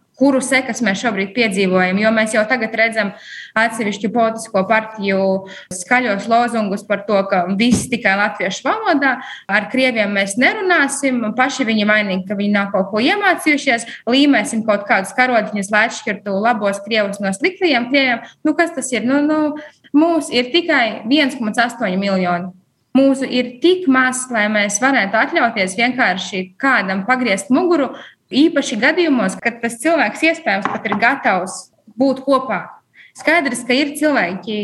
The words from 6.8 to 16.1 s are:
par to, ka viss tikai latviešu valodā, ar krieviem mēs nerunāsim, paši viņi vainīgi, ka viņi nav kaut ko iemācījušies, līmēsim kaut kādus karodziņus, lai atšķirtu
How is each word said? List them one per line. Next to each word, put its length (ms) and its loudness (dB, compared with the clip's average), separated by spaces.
par 180 -2
to, 180 2
ka 260 0
viss 420 2
tikai 260 0
latviešu 500 -2
valodā, 500 0
ar 260 -2
krieviem 440 0
mēs 240 -2
nerunāsim, 840 0
paši 340 0
viņi 240 2
vainīgi, 360 0
ka 120 -4
viņi 160 0
nav 180 0
kaut 200 -2
ko 100 0
iemācījušies, 840 0
līmēsim 600 2
kaut 220 0
kādus 280 0
karodziņus, 600 0
lai 120 4
atšķirtu 480 -6